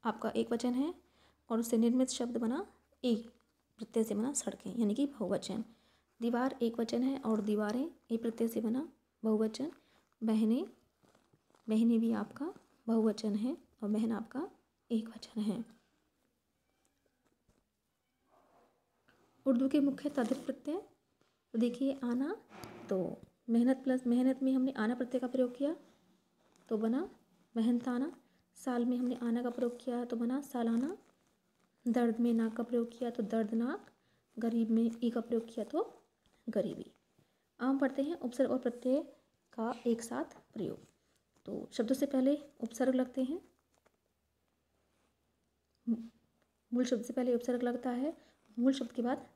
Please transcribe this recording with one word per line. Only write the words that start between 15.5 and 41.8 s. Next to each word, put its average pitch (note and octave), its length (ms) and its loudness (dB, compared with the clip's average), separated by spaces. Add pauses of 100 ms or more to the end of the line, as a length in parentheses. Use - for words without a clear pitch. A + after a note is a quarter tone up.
उर्दू C4+ 240 4
के D4 100 4
मुख्य C#4 300 0
तद्धित B3+ 360 -2
प्रत्यय, D4 320 -6 (760)
तो A3+ 60 -2
देखिए C4+ 440 0
आना, C4 340 -2 (520)
तो F#3 320 -2 (280)
मेहनत A#3+ 340 4
प्लस B3+ 240 0
मेहनत B3+ 360 2
में C4 100 4
हमने C4 180 2
आना A3 240 0
प्रत्यय B3 240 -2
का B3+ 80 -4
प्रयोग B3 300 0
किया D4 180 0 (920)
तो A3+ 80 0
बना A#3+ 320 0 (460)
मेहनताना। A#3+ 640 0 (380)
साल A#3+ 300 -2
में B3 120 2
हमने B3 180 -2
आना A#3+ 280 0
का B3 60 0
प्रयोग A#3+ 360 -2
किया A#3+ 200 -2
तो A#3+ 100 -6
बना A#3+ 260 -2
सालाना। B3 560 -2 (880)
दर्द A#3 320 2
में A#3+ 140 4
ना A3+ 160 2
का A3+ 140 -4
प्रयोग A#3 360 -2
किया A#3+ 100 -2
तो A#3+ 140 -4
दर्दनाक। A3+ 680 -2 (480)
गरीब A3+ 300 2
में A3+ 220 4 (120)
ई A#3+ 60 4
का A#3 120 -2
प्रयोग A3+ 340 -2
किया G#3+ 100 -4
तो - 380 -4 (460)
गरीबी। - 420 -2 (680)
अब A#3+ 80 0
हम C4+ 120 4
पढ़ते C4+ 220 2
हैं D#4 140 0
उपसर्ग B3+ 360 0
और C4 80 2
प्रत्यय B3+ 440 0 (500)
का A#3 220 -4 (120)
एक A3+ 140 2
साथ - 520 -8
प्रयोग। - 260 -6 (680)
तो - 260 -8
शब्दों A#3+ 240 0